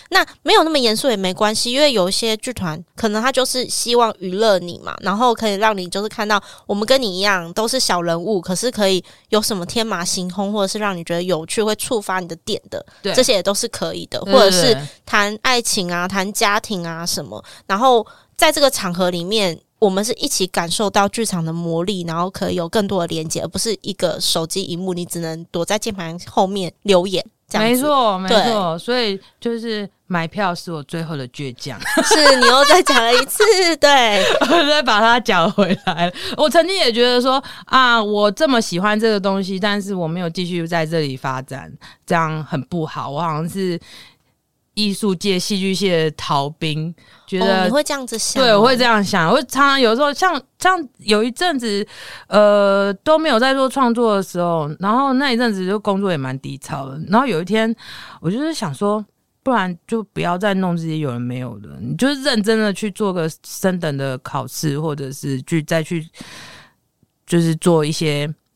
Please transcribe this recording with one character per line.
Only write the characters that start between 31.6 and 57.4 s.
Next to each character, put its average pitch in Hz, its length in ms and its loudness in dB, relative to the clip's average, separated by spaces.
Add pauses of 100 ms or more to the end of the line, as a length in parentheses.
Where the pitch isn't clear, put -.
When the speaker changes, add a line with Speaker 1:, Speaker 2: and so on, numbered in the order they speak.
Speaker 1:
<laughs> 320 140 2
是， 294 340 6
你 247 100 4
又 262 180 6
再 330 160 8
讲 - 160 2
了 233 160 4
一 254 120 4
次， - 180 0 (360)
对。 240 440 6 (100)
Speaker 2:
<laughs> - 80 0
我 294 280 4
再 302 120 2
把 233 180 2
它 233 200 6
讲 190 320 2
回 196 340 2
来。 175 260 0 (240)
我 294 140 2
曾 330 180 6
经 381 80 -2
也 285 160 2
觉 233 120 2
得 247 180 4
说， 262 220 0 (220)
啊， 240 360 4
我 208 300 2
这 311 180 2
么 233 120 4
喜 175 180 -4
欢 208 200 0
这 226 100 2
个 208 100 2
东 196 240 -2
西， 190 160 -6
但 202 220 0
是 202 120 -8
我 175 140 -2
没 170 120 -4
有 175 100 -4
继 180 160 -4
续 170 220 -4
在 165 180 -2
这 160 160 -2
里 135 140 -4
发 131 260 -6
展， 117 300 -14 (340)
这 175 100 0
样 156 280 -2
很 143 200 -4
不 165 220 -6
好。 135 240 -8
我 143 120 -6
好 165 120 -2
像 160 140 -4
是 180 320 -4 (920)
艺 208 180 0
术 196 220 -2
界、 180 240 -2
戏 190 220 -2
剧 190 160 0
界 170 300 2
的 156 60 0
逃 147 380 -2
兵， 156 440 -6 (340)
觉 190 120 -4
得 190 220 2
Speaker 1:
哦， 185 40 2
你 220 60 2
会 294 120 2
这 294 100 -4
样 269 140 -6
子 226 100 -6
想 269 240 -2
哦？ 254 40 6
Speaker 2:
对， 220 100 6
我 208 100 6
会 262 100 6
这 240 80 2
样 220 200 4
想。 170 260 2
我 254 140 4
常 277 260 2
常 269 100 2
有 226 160 4
时 269 60 0
候 285 100 2
像， 330 300 0 (160)
像 359 260 2 (140)
有 208 260 2
一 247 60 0
阵 311 300 -2
子， 208 260 -2 (420)
呃， 202 640 4 (120)
都 311 160 4
没 311 100 0
有 233 80 2
在 262 160 4
做 262 160 2
创 254 240 2
作 220 220 2
的 190 80 0
时 180 160 -6
候， 165 280 0 (120)
然 196 120 0
后 262 220 2
那 269 180 0
一 233 60 2
阵 233 160 0
子 185 140 -4
就 208 100 0
工 196 240 -2
作 196 80 0
也 165 80 0
蛮 135 220 -4
低 135 180 -10
潮 139 300 -10
的。 139 120 -10 (100)
然 220 120 4
后 277 60 -2
有 170 140 0